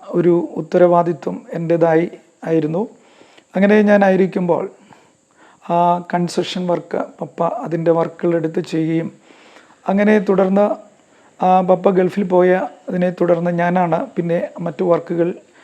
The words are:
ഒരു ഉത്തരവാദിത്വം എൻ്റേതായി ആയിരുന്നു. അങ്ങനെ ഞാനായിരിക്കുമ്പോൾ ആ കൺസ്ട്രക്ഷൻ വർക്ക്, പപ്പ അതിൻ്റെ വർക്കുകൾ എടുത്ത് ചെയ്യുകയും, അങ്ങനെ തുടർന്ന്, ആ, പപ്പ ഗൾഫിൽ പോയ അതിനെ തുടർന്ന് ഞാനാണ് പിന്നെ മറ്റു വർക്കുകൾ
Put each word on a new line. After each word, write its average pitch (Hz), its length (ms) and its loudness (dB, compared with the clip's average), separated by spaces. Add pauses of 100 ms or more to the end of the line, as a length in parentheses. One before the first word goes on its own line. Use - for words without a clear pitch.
ഒരു 175 480 0
ഉത്തരവാദിത്വം 175 960 0
എൻ്റേതായി 165 580 0 (340)
ആയിരുന്നു. 165 420 -2 (680)
അങ്ങനെ 202 260 4
ഞാനായിരിക്കുമ്പോൾ 190 880 2 (1000)
ആ 175 340 2 (100)
കൺസ്ട്രക്ഷൻ 180 540 -4
വർക്ക്, 165 380 -4 (160)
പപ്പ 165 220 -6
അതിൻ്റെ 170 480 -2
വർക്കുകൾ 165 440 0
എടുത്ത് 165 240 -4
ചെയ്യുകയും, 165 520 -4 (800)
അങ്ങനെ 208 300 2
തുടർന്ന്, 196 460 2 (800)
ആ, 185 160 4
പപ്പ 180 280 2
ഗൾഫിൽ 185 340 0
പോയ 180 440 2 (220)
അതിനെ 180 200 -2 (120)
തുടർന്ന് 175 300 0
ഞാനാണ് 175 640 0
പിന്നെ 170 340 -2 (100)
മറ്റു 170 240 -6
വർക്കുകൾ 170 500 0 (300)